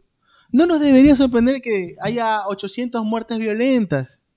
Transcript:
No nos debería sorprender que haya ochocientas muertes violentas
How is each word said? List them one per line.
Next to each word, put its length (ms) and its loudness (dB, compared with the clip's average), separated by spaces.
No 140 4
nos 140 0
debería 360 6
sorprender 460 0
que 400 -6
haya 460 -4
ochocientas 560 -8
muertes 340 -6
violentas 840 -2